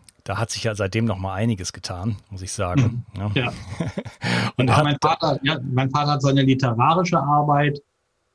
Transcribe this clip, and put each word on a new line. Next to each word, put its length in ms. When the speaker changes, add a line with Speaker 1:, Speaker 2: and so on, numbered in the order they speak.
Speaker 1:
da 140
hat 120
sich 140
ja 100
seitdem 300
noch 140
mal 160
einiges 380
getan, 440
muss 120
ich 100
sagen. 520
Speaker 2:
Mhm. 60
Speaker 1:
Ja. 140
Speaker 2:
Ja. 180
Speaker 1:
<laughs> 800
Und 120
Speaker 2:
Ja, 80
Speaker 1:
hat 80
Speaker 2:
mein 180
Vater, 400
ja, 200
mein 280
Vater 220
hat 100
seine 200
literarische 760
Arbeit, 640